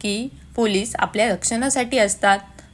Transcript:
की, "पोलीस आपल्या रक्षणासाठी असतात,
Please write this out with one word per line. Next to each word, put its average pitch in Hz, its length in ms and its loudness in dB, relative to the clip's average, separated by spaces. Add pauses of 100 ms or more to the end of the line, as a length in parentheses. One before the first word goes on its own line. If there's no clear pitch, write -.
की, 208 260 -4 (280)
"पोलीस 214 400 0
आपल्या 214 340 0
रक्षणासाठी 247 680 -2
असतात, 202 420 2 (340)